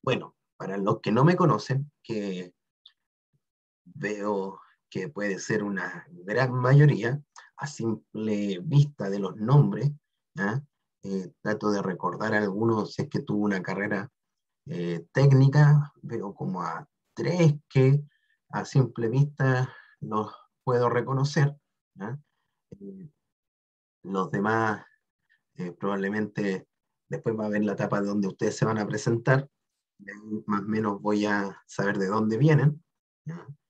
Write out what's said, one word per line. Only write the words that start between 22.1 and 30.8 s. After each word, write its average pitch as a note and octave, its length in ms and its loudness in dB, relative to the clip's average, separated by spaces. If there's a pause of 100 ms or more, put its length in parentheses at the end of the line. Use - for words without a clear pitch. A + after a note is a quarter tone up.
Eh, F#3+ 300 -16 (960)
los F#2+ 280 -4
demás, G#2+ 540 -2 (680)
eh, F2 180 -10
probablemente G2+ 920 -4 (420)
después - 280 -4
va G#2+ 80 -4
a - 20 -4
haber G#2 180 -2
la G2 80 0
etapa G2+ 280 -2
donde G2+ 260 -2
ustedes G#2 280 -2
se A#2 100 0
van A2 120 -2
a G#2 100 -2
presentar, A#2 600 0 (500)
y G2+ 100 -18
ahí G#2+ 360 -10
más G#2 160 -2
o G2 40 -8
menos A2 360 -2